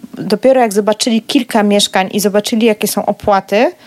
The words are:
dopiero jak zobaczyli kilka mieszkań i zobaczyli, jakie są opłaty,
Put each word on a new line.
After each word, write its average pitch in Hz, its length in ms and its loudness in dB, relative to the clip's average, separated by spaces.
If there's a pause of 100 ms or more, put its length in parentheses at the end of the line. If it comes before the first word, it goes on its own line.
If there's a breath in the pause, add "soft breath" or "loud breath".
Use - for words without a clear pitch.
(180)
dopiero 247 440 2
jak 220 120 0
zobaczyli 214 480 0
kilka 240 420 0
mieszkań 202 500 0
i 208 60 -2
zobaczyli, 208 460 0
jakie 214 220 0
są - 180 -4
opłaty, 208 640 0 (160 loud breath)